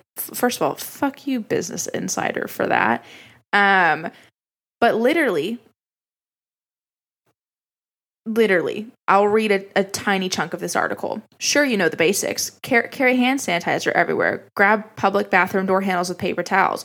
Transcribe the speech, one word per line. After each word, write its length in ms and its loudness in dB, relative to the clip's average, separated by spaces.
f-, 180 -10
first 220 -2
of 40 -6
all, 140 0
fuck 500 -6
you, 140 -2
Business 480 -4
Insider, 600 -4
for 200 -4
that. 360 0
Um, 580 2
but 160 4
literally, 640 0
literally, 680 0
I'll 200 6
read 240 2
a, 140 2
a 100 2
tiny 420 -2
chunk 260 -4
of 60 -10
this 160 -6
article. 460 -2
"Sure, 240 2
you 140 2
know 100 2
the 80 0
basics. 560 0
Car-, 260 0
carry 280 0
hand 240 2
sanitizer 540 -2
everywhere. 500 0
Grab 280 4
public 340 0
bathroom 380 2
door 140 2
handles 280 -2
with 80 -6
paper 260 -4
towels. 420 0